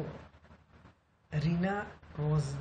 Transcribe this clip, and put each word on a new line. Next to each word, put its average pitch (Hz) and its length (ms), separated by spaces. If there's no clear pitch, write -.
Reena 175 300
was 147 180